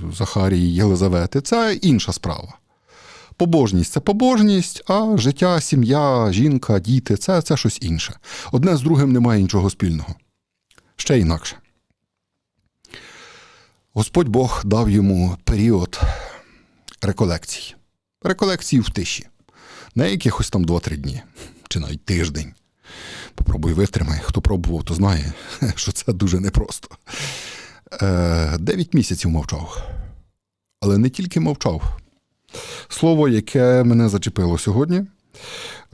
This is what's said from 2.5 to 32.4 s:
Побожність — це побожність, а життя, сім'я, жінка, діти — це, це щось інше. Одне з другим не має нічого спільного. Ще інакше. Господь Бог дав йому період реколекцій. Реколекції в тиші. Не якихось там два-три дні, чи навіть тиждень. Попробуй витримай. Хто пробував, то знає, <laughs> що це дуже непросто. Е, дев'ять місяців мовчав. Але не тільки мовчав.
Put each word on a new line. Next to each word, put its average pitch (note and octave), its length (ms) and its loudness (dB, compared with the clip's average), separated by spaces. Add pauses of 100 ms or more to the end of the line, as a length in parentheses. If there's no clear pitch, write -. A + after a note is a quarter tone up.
Побожність — B2 560 2
це D3 80 -2
побожність, G#3 920 2
а G#3+ 260 2
життя, D#3 440 2
сім'я, B2+ 720 2
жінка, A#2+ 460 2
діти — A2 380 0
це, F3 260 0
це D#3 140 0
щось - 260 -2
інше. - 360 -4 (340)
Одне D#3 240 2
з C3+ 40 0
другим C#3 320 4
не B2 80 4
має A2+ 220 4
нічого F#2+ 280 2
спільного. E2 440 -4 (840)
Ще C#3 220 0
інакше. E2 380 0 (2250)
Господь C3+ 360 0
Бог A#2+ 360 0
дав G#2+ 260 2
йому F#2+ 540 2
період G#2+ 560 0 (1000)
реколекцій. - 720 -4 (480)
Реколекції F3+ 580 0
в G#2 100 -2
тиші. - 360 -6 (680)
Не D3+ 160 0
якихось D#3+ 400 -2
там F#2 140 0
два-три E2 320 -2
дні, C2+ 260 -8 (460)
чи F2 120 -6
навіть D2 240 -10
тиждень. D#2 500 -4 (800)
Попробуй E2 380 0
витримай. D#2 500 0
Хто - 180 -2
пробував, E2+ 440 0
то F2 100 -4
знає, D#2+ 380 0 (220)
<laughs> G#2+ 200 -4
що - 180 -6
це - 200 -4
дуже F#2 280 0
непросто. - 480 -4 (1120)
Е, E2+ 560 0
дев'ять - 360 -4
місяців G2 360 0
мовчав. D#2+ 520 -4 (960)
Але G2+ 180 2
не B2 120 4
тільки F3+ 300 -4
мовчав. C#3 580 -2 (920)